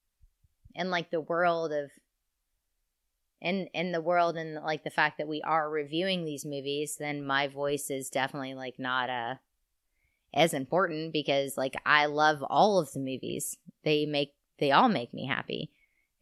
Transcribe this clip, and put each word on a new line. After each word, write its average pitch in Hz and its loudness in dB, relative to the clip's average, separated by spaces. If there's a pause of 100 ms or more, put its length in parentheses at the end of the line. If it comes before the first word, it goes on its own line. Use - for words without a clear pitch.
(760)
and, 180 -4
like, 170 -2
the 170 -2
world 165 0
of, 147 -4 (1500)
in, 180 -4
in 180 -4
the 165 -2
world 170 2
and, 160 -8
like, 156 -4
the 151 -8
fact 151 2
that 151 -4
we 151 -4
are 151 0
reviewing 160 -2
these 147 -6
movies, 143 -4
then 147 -6
my 139 2
voice 143 -4
is 135 -6
definitely, 135 -4
like, 131 -10
not, 127 -2
uh, 123 -4 (960)
as 165 4
important 160 0
because, 139 0
like, 135 -2 (120)
I 147 6
love 151 4
all 190 6
of 160 0
the - -6
movies. 131 -6 (260)
They 151 2
make, 147 -2 (260)
they 143 4
all 202 8
make 131 0
me 117 -8
happy. - -4 (500)